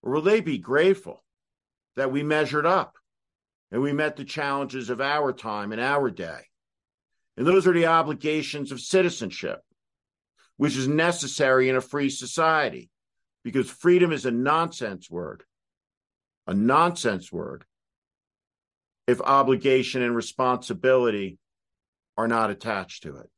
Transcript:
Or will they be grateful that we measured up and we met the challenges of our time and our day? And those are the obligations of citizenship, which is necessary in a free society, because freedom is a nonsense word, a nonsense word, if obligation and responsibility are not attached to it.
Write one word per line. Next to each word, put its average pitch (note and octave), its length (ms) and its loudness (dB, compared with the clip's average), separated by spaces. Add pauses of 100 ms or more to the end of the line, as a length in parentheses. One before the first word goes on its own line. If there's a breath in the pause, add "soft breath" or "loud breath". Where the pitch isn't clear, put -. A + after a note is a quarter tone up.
Or B2 100 -4
will D3+ 100 0
they G#3+ 180 4
be D#3 160 -4
grateful D#3 680 0 (720)
that C3+ 140 0
we C#3+ 120 -2
measured D3 420 0
up E3+ 320 0 (760)
and A#2 120 -2
we C#3+ 100 0
met D3 240 -2
the C#3+ 80 -12
challenges C#3 640 -6
of B2 120 -4
our C#3+ 320 0
time G#2 400 -8
and A2 80 -6
our C3+ 300 0
day? E2 300 -12 (960)
And C3 100 -2
those F3+ 200 4
are F3+ 80 6
the E3+ 120 4
obligations D3+ 840 -2
of B2 80 -10
citizenship, - 800 -2 (960)
which C#3+ 180 0
is C3 140 -2
necessary C#3+ 800 2
in C3 80 2
a B2+ 60 0
free C#3 260 -4
society, D3+ 800 -2 (560)
because A#2+ 260 0
freedom F3 400 4
is C#3+ 140 -4
a D3 60 0
nonsense B2 800 -2
word, E2 340 -10 (1000)
a F2+ 80 -4
nonsense A#2+ 760 2
word, D#2+ 360 -12 (1400)
if B2 140 2
obligation C3 800 2
and A#2+ 160 0
responsibility A#2+ 1200 0 (760)
are A2+ 120 0
not A2+ 200 2
attached G2+ 540 -6
to C#2 140 -14
it. A1+ 220 -20